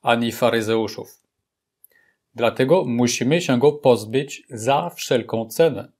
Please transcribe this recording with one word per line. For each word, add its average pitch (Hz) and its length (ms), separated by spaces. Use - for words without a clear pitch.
ani 117 300
faryzeuszów. 113 920
Dlatego 131 500
musimy 120 560
się 131 180
go 147 120
pozbyć 123 760
za 135 400
wszelką 113 560
cenę. 123 540